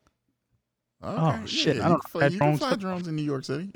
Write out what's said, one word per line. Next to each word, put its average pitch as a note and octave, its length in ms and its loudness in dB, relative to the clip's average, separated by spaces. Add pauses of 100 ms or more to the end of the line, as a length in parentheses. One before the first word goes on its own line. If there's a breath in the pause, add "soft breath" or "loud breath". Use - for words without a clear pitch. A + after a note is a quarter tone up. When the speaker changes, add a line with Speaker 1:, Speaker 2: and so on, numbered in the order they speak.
(1040)
Speaker 1:
Okay, D#3 400 0
Speaker 2:
Oh, - 20 -10
shit, B3+ 320 0
Speaker 1:
yeah, G#2+ 60 0
Speaker 2:
I C3+ 60 2
Speaker 1:
you - 40 -
Speaker 2:
don't D#3 80 2
Speaker 1:
can - 80 -14
fly, E3+ 120 -4
Speaker 2:
know C#3+ 40 6
Speaker 1:
you C#3+ 60 4
can F3+ 80 -4
Speaker 2:
drones D3 200 4
Speaker 1:
fly - 120 0
Speaker 2:
look - 80 0
Speaker 1:
drones F#3 280 -4
in D#3+ 80 -4
New D3+ 60 -2
York C#3+ 240 -4
City. D#3 300 -6